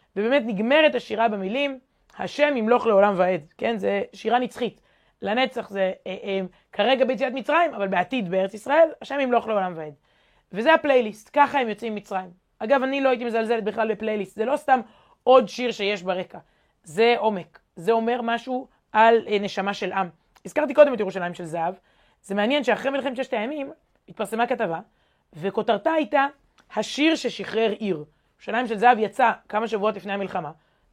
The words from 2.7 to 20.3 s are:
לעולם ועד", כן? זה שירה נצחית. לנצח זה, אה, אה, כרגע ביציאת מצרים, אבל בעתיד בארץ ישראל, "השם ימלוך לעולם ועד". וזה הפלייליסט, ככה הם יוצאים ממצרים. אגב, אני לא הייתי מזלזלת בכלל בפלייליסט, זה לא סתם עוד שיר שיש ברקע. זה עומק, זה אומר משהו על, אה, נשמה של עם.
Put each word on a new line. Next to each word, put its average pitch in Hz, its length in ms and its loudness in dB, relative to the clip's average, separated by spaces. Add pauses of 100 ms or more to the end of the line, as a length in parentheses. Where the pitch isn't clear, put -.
לעולם 202 300 6
ועד", 180 240 2 (180)
כן? 233 200 -2
זה 196 240 -2 (100)
שירה 220 260 -2
נצחית. - 420 -6 (420)
לנצח 240 480 -4
זה, 190 220 -2 (140)
אה, 185 180 -8
אה, 196 160 -2 (320)
כרגע 240 320 2
ביציאת 254 280 -2
מצרים, 294 420 0
אבל 240 140 -4
בעתיד 240 420 -2
בארץ 190 240 -2
ישראל, 311 340 4 (140)
"השם 285 180 -6
ימלוך 240 280 0
לעולם 190 280 -2
ועד". 151 180 -12 (600)
וזה 240 200 2
הפלייליסט, 269 580 0
ככה 285 280 4
הם 240 80 -2
יוצאים 214 260 -6
ממצרים. 190 360 -8 (280)
אגב, 247 240 2
אני 269 180 -2
לא 269 80 2
הייתי 254 160 0
מזלזלת 226 400 -2
בכלל 220 280 -2
בפלייליסט, 214 440 -6
זה 220 80 -2
לא 269 120 0
סתם 262 240 2 (420)
עוד 247 260 6
שיר 226 240 -4
שיש 202 300 -2
ברקע. 180 360 -6 (460)
זה 220 340 2
עומק, 196 400 -4 (180)
זה 185 160 0
אומר 233 300 0
משהו 233 460 -4 (240)
על, 226 360 6
אה, 208 120 0
נשמה 196 340 -4
של 190 180 -6
עם. 190 160 -2 (360)